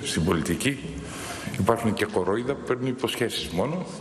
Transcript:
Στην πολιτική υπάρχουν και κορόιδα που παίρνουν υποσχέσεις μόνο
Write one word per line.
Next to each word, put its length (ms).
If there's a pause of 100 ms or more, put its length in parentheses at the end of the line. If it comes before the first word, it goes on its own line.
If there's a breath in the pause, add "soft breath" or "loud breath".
Στην 200
πολιτική 560 (800 loud breath)
υπάρχουν 340
και 120
κορόιδα 480
που 140
παίρνουν 200
υποσχέσεις 600
μόνο 380 (160)